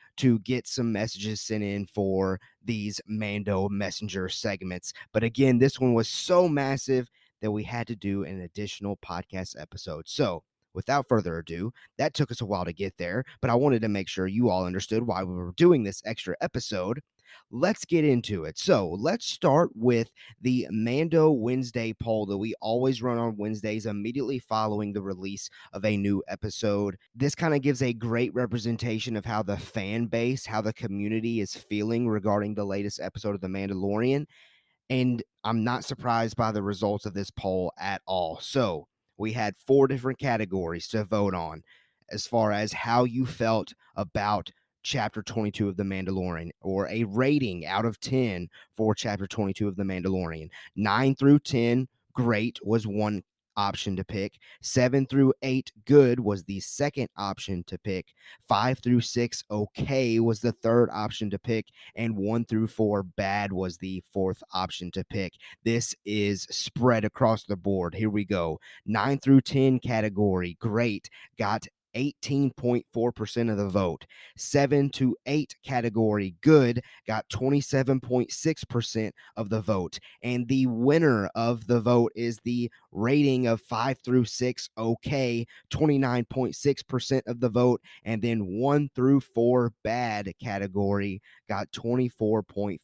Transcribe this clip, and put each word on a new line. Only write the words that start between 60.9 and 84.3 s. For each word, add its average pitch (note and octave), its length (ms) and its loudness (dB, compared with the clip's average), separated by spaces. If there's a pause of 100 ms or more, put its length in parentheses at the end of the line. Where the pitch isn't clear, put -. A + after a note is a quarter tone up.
option G#2+ 400 -4
to G2 80 -4
pick. A2 260 -2 (300)
And A2+ 200 -2
one A2 300 0
through A2 220 0
four, G#2 340 0
bad, G2 500 -4
was F#2 280 -4
the F#2+ 240 -8 (100)
fourth F#2+ 300 -2 (100)
option F#2 380 -4
to F#2 120 -6
pick. F#2+ 300 -6 (300)
This A#2 320 0 (100)
is G#2 460 0
spread A#2 520 0
across A2 400 0
the G2+ 140 -4
board. F2+ 380 -2
Here G#2+ 160 0
we G#2 120 0
go. E2+ 360 -2 (260)
Nine B2+ 320 0
through C#3 240 8
ten C3 380 2
category, G2+ 800 0
great, A2+ 500 -2 (300)
got G#2 260 -2 (320)
eighteen C#3 540 0
point B2 400 -2
four A#2+ 220 0
percent A#2 360 -2
of G#2+ 60 -2
the G2+ 140 -2
vote. F2+ 360 -2 (300)
Seven C#3 540 2
to B2+ 260 2 (120)
eight D3 360 -2
category, G#2+ 800 0
good, B2+ 420 6 (240)
got A2 220 -4
twenty-seven C3 720 2
point B2 320 0
six - 320 -2
percent A2 500 -4 (220)
of G#2+ 120 -4
the G#2+ 120 0
vote. F#2 360 -2 (240)
And B2 240 -2
the C3 200 2
winner B2 680 4
of A#2 320 -2
the A#2+ 120 4
vote A#2+ 340 6
is A#2 300 -4
the A#2+ 260 -2 (220)
rating B2+ 560 4
of A2+ 140 2
five B2 420 -2
through B2 220 4
six, - 520 -4